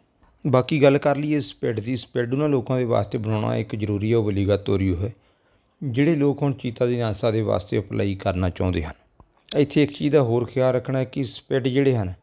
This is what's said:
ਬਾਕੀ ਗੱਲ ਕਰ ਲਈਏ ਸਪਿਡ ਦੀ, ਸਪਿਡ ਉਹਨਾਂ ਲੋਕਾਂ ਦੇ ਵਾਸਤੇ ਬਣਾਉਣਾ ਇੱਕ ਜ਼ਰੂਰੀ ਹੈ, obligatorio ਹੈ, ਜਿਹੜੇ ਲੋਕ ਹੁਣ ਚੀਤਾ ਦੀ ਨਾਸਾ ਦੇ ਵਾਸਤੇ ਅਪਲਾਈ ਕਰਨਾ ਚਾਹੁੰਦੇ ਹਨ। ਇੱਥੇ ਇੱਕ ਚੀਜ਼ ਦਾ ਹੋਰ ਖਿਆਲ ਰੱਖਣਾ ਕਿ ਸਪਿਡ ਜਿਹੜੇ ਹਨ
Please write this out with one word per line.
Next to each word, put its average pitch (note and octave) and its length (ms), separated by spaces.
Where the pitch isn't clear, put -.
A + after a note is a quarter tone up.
ਬਾਕੀ C3 380
ਗੱਲ C#3 160
ਕਰ C#3+ 180
ਲਈਏ D3 240
ਸਪਿਡ A#2 400
ਦੀ, A#2+ 160
ਸਪਿਡ A#2+ 380
ਉਹਨਾਂ D3+ 140
ਲੋਕਾਂ C3 300
ਦੇ B2+ 80
ਵਾਸਤੇ A2+ 320
ਬਣਾਉਣਾ A2 380
ਇੱਕ A2+ 200
ਜ਼ਰੂਰੀ G#2 360
ਹੈ, A#2 60
obligatorio G2 800
ਹੈ, G#2 140
ਜਿਹੜੇ C#3+ 320
ਲੋਕ C#3+ 280
ਹੁਣ C#3 120
ਚੀਤਾ A#2+ 320
ਦੀ B2 120
ਨਾਸਾ A2+ 320
ਦੇ A2 120
ਵਾਸਤੇ G#2 360
ਅਪਲਾਈ G2+ 360
ਕਰਨਾ F#2 360
ਚਾਹੁੰਦੇ F2 320
ਹਨ। D#2+ 120
ਇੱਥੇ D3 260
ਇੱਕ C#3+ 100
ਚੀਜ਼ D3 200
ਦਾ D3 100
ਹੋਰ A#2+ 220
ਖਿਆਲ B2+ 300
ਰੱਖਣਾ C3 300
ਕਿ C3 200
ਸਪਿਡ C3 440
ਜਿਹੜੇ C3+ 280
ਹਨ F#2 160